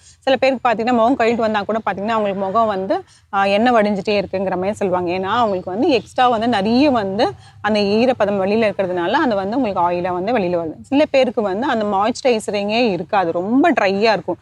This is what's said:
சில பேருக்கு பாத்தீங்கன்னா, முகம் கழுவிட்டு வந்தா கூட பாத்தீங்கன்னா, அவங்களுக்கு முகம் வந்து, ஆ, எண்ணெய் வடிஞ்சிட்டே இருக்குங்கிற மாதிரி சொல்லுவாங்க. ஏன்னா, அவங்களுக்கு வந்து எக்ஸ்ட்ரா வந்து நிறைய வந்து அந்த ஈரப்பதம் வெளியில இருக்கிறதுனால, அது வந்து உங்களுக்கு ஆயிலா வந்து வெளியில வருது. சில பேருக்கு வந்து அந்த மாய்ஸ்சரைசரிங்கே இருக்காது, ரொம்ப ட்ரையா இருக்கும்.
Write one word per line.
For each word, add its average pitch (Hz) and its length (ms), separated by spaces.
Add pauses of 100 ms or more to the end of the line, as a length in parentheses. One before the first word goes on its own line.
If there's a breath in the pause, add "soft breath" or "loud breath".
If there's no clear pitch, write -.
(200 soft breath)
சில 269 160
பேருக்கு 262 340
பாத்தீங்கன்னா, 226 220
முகம் 240 260
கழுவிட்டு 233 180
வந்தா 220 280
கூட 208 140
பாத்தீங்கன்னா, 214 400
அவங்களுக்கு 196 280
முகம் 220 220
வந்து, 214 360 (300 soft breath)
ஆ, 196 100
எண்ணெய் 214 300
வடிஞ்சிட்டே 208 500
இருக்குங்கிற 190 300
மாதிரி 185 200
சொல்லுவாங்க. 180 380
ஏன்னா, 190 280
அவங்களுக்கு 190 320
வந்து 240 180
எக்ஸ்ட்ரா 254 380
வந்து 233 200
நிறைய 240 440
வந்து 220 400 (300 loud breath)
அந்த 208 180
ஈரப்பதம் 208 280 (120)
வெளியில 202 520
இருக்கிறதுனால, 180 400
அது 269 240
வந்து 196 200
உங்களுக்கு 196 340
ஆயிலா 175 240
வந்து 190 240
வெளியில 175 240
வருது. 165 200
சில 294 240
பேருக்கு 254 360
வந்து 208 260
அந்த 226 180
மாய்ஸ்சரைசரிங்கே 214 1080
இருக்காது, 180 400
ரொம்ப 233 400
ட்ரையா 208 400
இருக்கும். 185 300